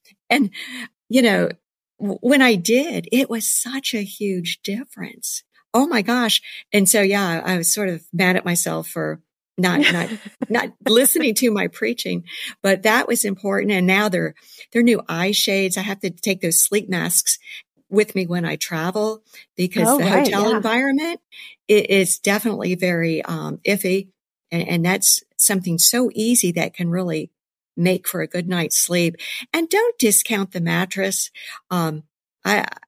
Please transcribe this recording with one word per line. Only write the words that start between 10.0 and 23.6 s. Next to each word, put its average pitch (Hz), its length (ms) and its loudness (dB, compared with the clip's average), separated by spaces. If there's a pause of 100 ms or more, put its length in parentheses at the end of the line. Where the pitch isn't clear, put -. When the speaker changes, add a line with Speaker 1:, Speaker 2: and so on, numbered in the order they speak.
Speaker 2:
<laughs> - 200 -10
Speaker 1:
not - 240 -2 (140)
listening 262 480 4
to 240 160 2
my 202 160 0
preaching, 190 560 -6 (380)
but 190 220 2
that 220 240 2
was 240 180 0
important. 196 460 -2
And 185 160 2
now 202 220 4
they're, 165 260 -2 (360)
they're 233 120 4
new 233 240 4
eye 175 240 0
shades. 196 460 0
I 190 40 -2
have 196 200 -6
to 190 80 -4
take 190 320 -4
those 165 200 2
sleep 202 280 0
masks 175 500 -2 (500)
with 208 260 0
me 190 100 -2
when 170 200 -2
I 156 100 -4
travel 196 680 -4 (320)
because 180 320 0
Speaker 2:
Oh, 269 120 4
Speaker 1:
the 170 60 2
Speaker 2:
right, 202 200 4
Speaker 1:
hotel 202 240 2
Speaker 2:
yeah. 220 80 2
Speaker 1:
environment 269 600 0 (500)
i-, 208 200 4
is 190 300 2
definitely 196 560 0
very, 170 480 0
um, 156 420 -8